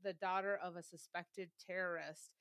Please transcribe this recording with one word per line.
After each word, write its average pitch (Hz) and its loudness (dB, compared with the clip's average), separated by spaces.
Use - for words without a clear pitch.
the 190 2
daughter 190 4
of 175 -4
a 170 -4
suspected 175 -8
terrorist. 175 -2